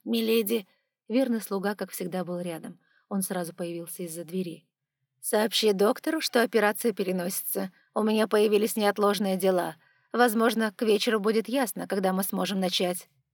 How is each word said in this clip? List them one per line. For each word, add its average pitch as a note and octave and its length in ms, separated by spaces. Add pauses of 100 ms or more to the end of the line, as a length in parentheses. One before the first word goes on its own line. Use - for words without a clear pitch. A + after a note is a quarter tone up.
миледи". A3+ 640 (420)
Верный A#3+ 320
слуга, G3 340
как G3 160
всегда, F3+ 340
был F3 160
рядом. E3+ 400 (280)
Он G3 140
сразу F3+ 320
появился E3+ 480
из-за E3+ 220
двери. F3 420 (540)
"Сообщи G#3+ 520
доктору, B3+ 480
что - 220
операция G#3+ 500
переносится. F#3+ 760 (240)
У G#3+ 80
меня G#3+ 240
появились G#3+ 500
неотложные G3+ 600
дела. F#3 400 (400)
Возможно, A3+ 560
к - 100
вечеру A3 380
будет G#3+ 260
ясно, A3+ 400
когда F#3 280
мы F#3+ 80
сможем F#3+ 360
начать". F3+ 520 (240)